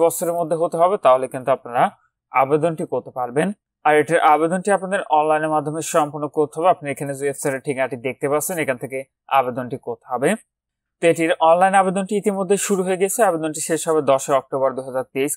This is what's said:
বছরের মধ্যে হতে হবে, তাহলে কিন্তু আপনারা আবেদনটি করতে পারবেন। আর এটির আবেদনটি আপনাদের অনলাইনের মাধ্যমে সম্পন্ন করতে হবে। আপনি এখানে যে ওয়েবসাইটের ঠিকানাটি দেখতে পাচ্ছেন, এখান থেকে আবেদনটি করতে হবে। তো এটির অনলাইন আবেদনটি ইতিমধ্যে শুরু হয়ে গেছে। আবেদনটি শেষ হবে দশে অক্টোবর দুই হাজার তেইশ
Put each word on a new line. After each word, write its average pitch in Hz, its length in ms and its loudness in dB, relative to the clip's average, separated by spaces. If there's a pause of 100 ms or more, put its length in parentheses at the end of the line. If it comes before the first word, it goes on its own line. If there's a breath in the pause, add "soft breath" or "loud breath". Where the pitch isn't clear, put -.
বছরের 170 360 0
মধ্যে 165 220 -2
হতে 170 200 -2
হবে, 180 140 4 (100)
তাহলে 131 280 4
কিন্তু 131 180 -4
আপনারা 123 320 0 (480)
আবেদনটি 151 520 2 (100)
করতে 131 240 -6
পারবেন। 127 300 -2 (380)
আর 151 160 6
এটির 160 180 0 (140)
আবেদনটি 165 440 0
আপনাদের 185 240 -4 (160)
অনলাইনের 156 380 2
মাধ্যমে 151 260 -2 (120)
সম্পন্ন 147 320 0 (120)
করতে 151 180 0
হবে। 165 180 2
আপনি - 200 -6
এখানে 143 240 -6
যে 135 80 -8
ওয়েবসাইটের 135 400 -4
ঠিকানাটি 131 320 -4 (100)
দেখতে 127 240 -4
পাচ্ছেন, 151 320 -2
এখান 127 200 -2
থেকে 131 160 -10 (400)
আবেদনটি 127 380 -4 (100)
করতে 117 240 -10
হবে। 127 180 0 (720)
তো - 100 2
এটির 165 200 0 (180)
অনলাইন 185 320 2
আবেদনটি 190 400 -2
ইতিমধ্যে 196 340 0 (120)
শুরু 190 200 0
হয়ে 185 140 -2
গেছে। 190 180 0 (100)
আবেদনটি 156 400 -4
শেষ 160 180 -2
হবে 156 140 2 (100)
দশে 135 280 0
অক্টোবর 135 360 -2
দুই 131 120 -8
হাজার 127 260 -4
তেইশ 139 240 -2